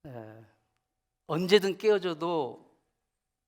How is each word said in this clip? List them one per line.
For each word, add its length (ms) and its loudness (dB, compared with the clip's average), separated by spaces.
에, 400 -16
언제든 500 2
깨어져도 880 -2